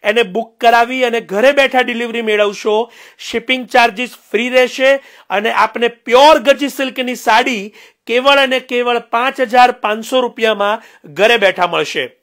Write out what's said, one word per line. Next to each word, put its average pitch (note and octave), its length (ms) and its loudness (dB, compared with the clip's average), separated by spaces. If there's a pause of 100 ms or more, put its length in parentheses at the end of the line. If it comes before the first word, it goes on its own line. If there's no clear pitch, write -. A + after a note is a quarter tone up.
એને A3 200 0
બુક G#3 360 -8
કરાવી A#3 440 2
અને A#3 180 -2
ઘરે G#3 300 0
બેઠા C#4 300 2
ડિલિવરી A#3 400 -4
મેળવશો. G#3+ 720 -2 (260)
શિપિંગ A#3+ 480 -6
ચાર્જિસ A#3 440 0 (220)
ફ્રી A#3+ 180 -2
રહેશે B3+ 460 2 (340)
અને G#3 220 -2
આપને A3 360 0
પ્યોર C4+ 520 4
ગજી C4+ 300 0
સિલ્કની B3+ 460 -6
સાડી A3+ 580 -2 (340)
કેવળ B3+ 300 2
અને C4 220 0
કેવળ A#3+ 400 -4
પાંચ B3+ 420 -4
હજાર B3 300 4
પાંચસો A3+ 480 -4
રૂપિયામાં A3 600 -2 (240)
ઘરે G3 320 2
બેઠા F#3 300 0
મળશે. D#3 440 -4 (120)